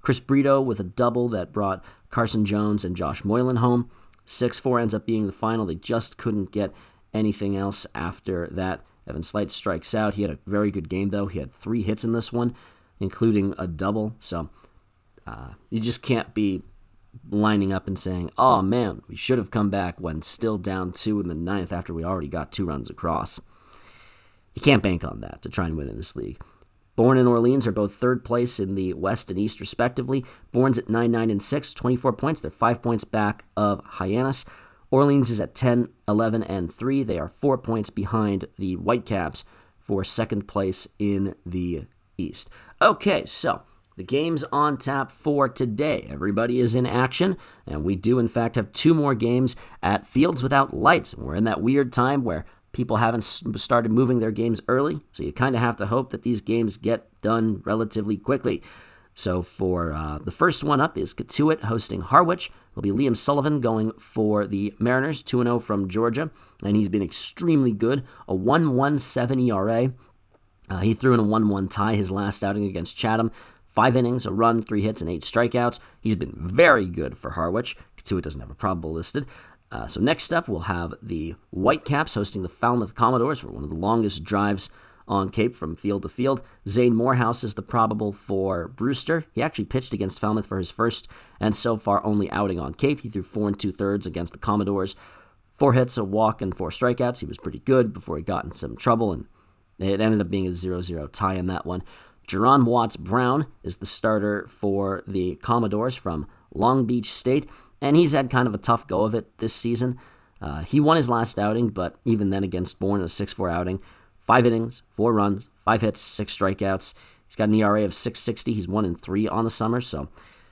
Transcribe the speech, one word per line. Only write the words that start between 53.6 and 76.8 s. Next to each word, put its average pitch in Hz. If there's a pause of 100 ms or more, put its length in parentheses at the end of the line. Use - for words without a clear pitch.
moving 123
their 110
games 113
early, 143 (140)
so -
you -
kinda 127
have 117
to 98
hope 123
that -
these 120
games 113
get 110 (140)
done 110
relatively 107
quickly. 123 (520)
So 90
for, 87
uh, 76
the -
first 165
one 147
up 160
is -
Cotuit -
hosting 107
Harwich. 165 (220)
It'll -
be 101
Liam 120
Sullivan 143
going 110
for 107
the 101
Mariners, 131
two 123
and 120
oh 120
from 101
Georgia, 117 (300)
and 104
he's 104
been 101
extremely 135
good, 117 (240)
a 98
one 131
one 139
seven 127
E 123
R 101
A. 123 (760)
Uh, 92
he 107
threw 127
in 117
a -
one 107
one 98
tie 104
his 95
last 101
outing 101
against 90
Chatham. 113 (440)
Five 127
innings, 123
a 98
run, 113
three 107
hits, 107
and 82
eight 87
strikeouts. 120 (200)
He's 110
been -
very 107